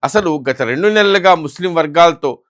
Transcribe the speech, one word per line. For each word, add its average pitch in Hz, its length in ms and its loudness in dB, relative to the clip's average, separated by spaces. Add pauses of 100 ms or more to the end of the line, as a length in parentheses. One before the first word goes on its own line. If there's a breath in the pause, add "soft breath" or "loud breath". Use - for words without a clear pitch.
అసలు 156 460 -2
గత 131 120 -4
రెండు 135 260 -2
నెలలుగా 196 460 2
ముస్లిం 175 400 -6
వర్గాలతో 160 760 0